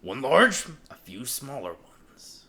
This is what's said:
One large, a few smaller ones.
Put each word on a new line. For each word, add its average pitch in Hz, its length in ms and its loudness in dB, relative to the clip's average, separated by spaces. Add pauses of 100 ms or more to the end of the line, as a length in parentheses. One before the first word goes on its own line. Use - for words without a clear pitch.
One - 200 -8
large, 185 420 4 (260)
a - 40 -20
few - 320 -16
smaller 123 480 -8
ones. - 760 -20